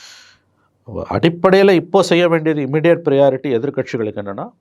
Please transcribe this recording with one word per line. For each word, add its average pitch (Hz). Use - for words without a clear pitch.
அடிப்படையில 170
இப்போ 180
செய்ய 175
வேண்டியது 156
இமிடியேட் 160
ப்ரையாரிட்டி 139
எதிர்க்கட்சிகளுக்கு 113
என்னன்னா 113